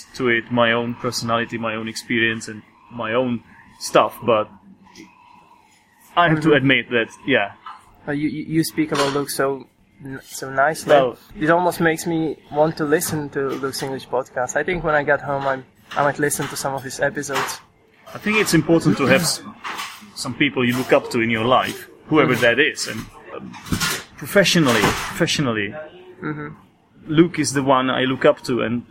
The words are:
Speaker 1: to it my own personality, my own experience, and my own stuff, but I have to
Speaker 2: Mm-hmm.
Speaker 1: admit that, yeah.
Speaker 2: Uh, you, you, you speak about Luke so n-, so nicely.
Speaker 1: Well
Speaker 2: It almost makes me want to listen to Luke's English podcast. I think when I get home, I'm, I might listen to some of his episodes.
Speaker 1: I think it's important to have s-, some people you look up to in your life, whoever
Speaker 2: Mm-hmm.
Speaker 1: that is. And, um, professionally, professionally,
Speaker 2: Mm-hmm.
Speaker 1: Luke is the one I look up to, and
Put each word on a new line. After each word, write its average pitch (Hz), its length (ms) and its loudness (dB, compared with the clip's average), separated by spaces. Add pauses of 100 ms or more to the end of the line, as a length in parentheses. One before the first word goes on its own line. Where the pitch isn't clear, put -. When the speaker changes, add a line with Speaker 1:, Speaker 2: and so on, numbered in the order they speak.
(160)
Speaker 1:
to 127 120 0
it 117 240 0
my 120 200 4
own 120 220 -2
personality, 117 600 -4
my 113 200 -4
own 110 120 -8
experience, 113 580 -2
and 107 160 -14 (300)
my 113 220 -6
own 120 280 0 (380)
stuff, - 420 2
but 110 280 2 (1700)
I 170 120 4
have 156 140 2
to 156 60 2
Speaker 2:
Mm-hmm. 151 80 6
Speaker 1:
admit 127 340 2
that, 113 180 2 (180)
yeah. 107 260 2 (540)
Speaker 2:
Uh, 147 60 -4
you, 151 160 -2
you, 151 160 -8
you 156 200 0
speak 156 280 -4
about 143 220 0
Luke 143 160 -2
so 135 360 -2 (380)
n-, 135 200 -12
so - 260 -12
nicely. 147 400 0
Speaker 1:
Well 131 280 6 (200)
Speaker 2:
It 156 120 2
almost 170 300 2
makes 160 260 0
me 160 300 -2 (140)
want 156 280 2
to 160 60 -2
listen 151 460 0
to 147 100 -6 (100)
Luke's 131 320 -6
English 135 260 -8
podcast. 127 480 -4
I 147 80 0
think 180 200 -4
when 151 100 0
I 147 100 2
get 143 160 2
home, 139 260 -4
I'm, 131 180 -2 (280)
I 143 120 0
might 139 140 0
listen 147 300 -2
to 165 80 -12
some 135 180 -4
of 131 80 -8
his 131 180 -12
episodes. 139 600 -4 (540)
Speaker 1:
I 127 40 -12
think 214 200 0
it's 196 160 2
important 160 440 4
to 139 80 0
have 131 140 4
s-, - 220 -4 (720)
some 127 200 -8
people 135 300 0
you 123 120 0
look 127 160 -2
up 139 180 4
to 123 100 0
in 113 100 2
your 113 140 0
life, 104 440 2 (180)
whoever 139 280 4
Speaker 2:
Mm-hmm. 113 80 -2
Speaker 1:
that 117 160 4
is. 135 300 0
And, 113 120 -8 (340)
um, 62 180 -14 (640)
professionally, 147 640 4 (320)
professionally, 113 600 -2 (460)
Speaker 2:
Mm-hmm. 151 280 -10 (580)
Speaker 1:
Luke 160 320 2
is 131 140 -2
the 139 100 0
one 131 280 4
I 123 140 0
look 131 200 0
up 143 180 4
to, 120 200 -2
and 117 280 -2